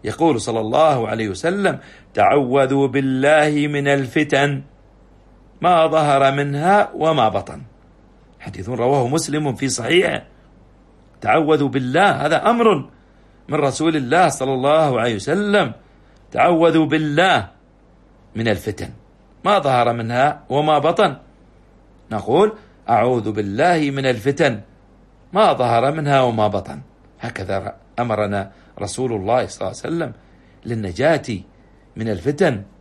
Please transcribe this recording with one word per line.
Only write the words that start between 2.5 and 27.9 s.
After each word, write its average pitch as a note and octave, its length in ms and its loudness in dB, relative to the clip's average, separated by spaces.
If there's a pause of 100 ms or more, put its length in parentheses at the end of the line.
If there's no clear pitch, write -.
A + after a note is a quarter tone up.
بالله C#3+ 800 2
من C#3+ 200 -2
الفتن C#3+ 720 0 (1000)
ما E3 260 4
ظهر C#3+ 440 4
منها C#3+ 640 0
وما D3 340 2
بطن". F#2+ 320 -6 (800)
حديث F#2+ 300 -12
رواه B2 380 2
مسلم D3 480 -2
في C3+ 140 -4
صحيحه. D#3+ 560 0 (960)
تعوذوا D3 480 2
بالله، C#3 560 0
هذا D#3 240 2
أمر A3+ 400 2 (600)
من C#3+ 60 -4
رسول D#3 400 0
الله D3+ 340 2
صلى C3+ 240 -2
الله C#3 460 2
عليه A#2 160 0
وسلم. F3+ 580 0 (580)
تعوذوا D#3+ 540 4
بالله D3+ 640 0 (880)
من A2+ 120 -4
الفتن G2+ 420 -4 (560)
ما G3+ 140 4
ظهر B2 340 0
منها A#2+ 560 -2
وما D3 300 2
بطن. E3 380 2 (960)
نقول: C#3+ 420 0 (360)
"أعوذ A2+ 420 2
بالله C#3 600 0
من C#3 140 -6
الفتن B2+ 560 0 (720)
ما F#3 200 4
ظهر B2 380 0
منها C#3+ 300 0
وما A2+ 260 0
بطن". F#2+ 340 -6 (380)
هكذا G2 560 -8 (240)